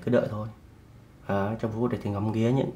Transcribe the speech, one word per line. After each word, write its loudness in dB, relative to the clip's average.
cứ 0
đợi 4
thôi. -6
Đó, 0
trong -2
phút 0
này -2
thì -2
ngắm -2
nghía 4
những 2